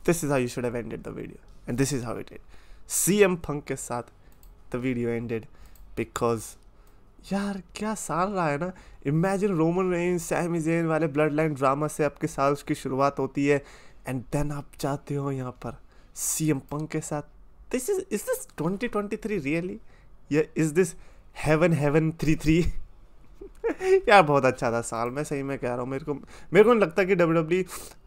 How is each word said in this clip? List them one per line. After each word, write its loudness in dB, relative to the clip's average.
This 2
is -4
how 0
you -2
should -6
have -4
ended -12
the -12
video, -14
and 0
this 0
is -4
how -8
it -10
ended। -16
सीएम 4
Punk -8
के -4
saath -8
the -4
video -2
ended -6
because, -2
यार, -4
क्या -6
साल -4
रहा 0
है 0
ना। -6
Imagine 2
रोमन 2
रेंज, 0
सैमी -2
ज़ेन 0
वाले 2
ब्लडलाइन 2
ड्रामा 2
से -2
आपके -2
साल 2
की 0
शुरुआत 0
होती 0
है, 4
and -6
then 0
आप -10
जाते -4
हो -4
यहाँ -6
पर -12
सीएम 0
Punk -6
के -2
साथ। -6
This -4
is, 0
is -6
this -8
twenty -2
twenty-three -4
really? -4
या 4
is 0
this 4
heaven, 4
heaven 4
three 2
three? 4
<laughs> 4
यार, 10
बहुत 4
अच्छा 2
था 0
साल, -4
मैं -6
सही -6
में -6
कह -6
रहा -4
हूँ। -6
मेरे -6
को, -4
मेरे 10
को 8
नहीं 6
लगता 2
कि 2
डब्ल्यूडब्ल्यूई 2